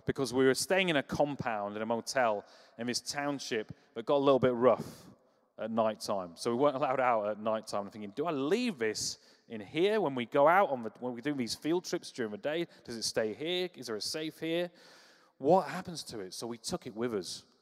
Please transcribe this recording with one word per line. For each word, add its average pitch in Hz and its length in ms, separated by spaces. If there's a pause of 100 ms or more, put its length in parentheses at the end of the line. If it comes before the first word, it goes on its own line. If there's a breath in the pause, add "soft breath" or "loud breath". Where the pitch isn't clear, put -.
Because 131 300
we 131 120
were 131 80
staying 185 340
in 156 80
a 135 80
compound 117 720
in 110 60
a 110 40
motel 113 580 (320 soft breath)
in 117 120
this 120 120
township 143 720 (220 soft breath)
that 117 100
got 147 120
a 139 80
little 135 160
bit 127 120
rough 117 320 (760)
at 110 100
night 110 300
time. 92 340
So - 160
we 120 60
weren't 143 180
allowed 135 240
out 117 300
at 107 100
night 110 300
time. 101 160
I'm 95 80
thinking, 104 240
"Do 147 100
I 170 60
leave 160 480
this - 380 (300 soft breath)
in 110 120
here 180 400
when 139 160
we 120 100
go 143 220
out 180 220
on 123 120
the, 110 160
when 123 160
we 117 60
do 147 140
these 120 200
field 170 300
trips - 260
during 110 220
the 104 60
day? 160 280 (180 soft breath)
Does 120 120
it 104 80
stay 110 280
here? 175 440
Is 123 100
there 113 80
a 101 60
safe 156 400
here? 170 320 (680 soft breath)
What 151 300
happens 170 340
to - 160
it?" 92 160
So 120 140
we 117 100
took - 300
it 101 80
with 117 180
us. - 300 (160)